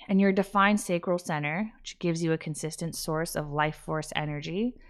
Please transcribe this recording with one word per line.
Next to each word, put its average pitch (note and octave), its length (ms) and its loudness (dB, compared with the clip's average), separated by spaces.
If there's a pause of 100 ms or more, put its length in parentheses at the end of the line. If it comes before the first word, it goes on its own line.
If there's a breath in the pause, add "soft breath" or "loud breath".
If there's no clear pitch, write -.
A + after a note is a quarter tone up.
And G3 120 6
your G3 120 8
defined G3 480 4
sacral F3 400 0
center, E3 580 -4
which - 220 -16
gives E3+ 240 0
you D#3+ 100 2
a D#3+ 60 -2
consistent D#3+ 560 -6
source D#3+ 400 -4
of D3+ 160 -4
life D3+ 240 2
force D#3 400 -4
energy, D#3+ 580 -2 (160 soft breath)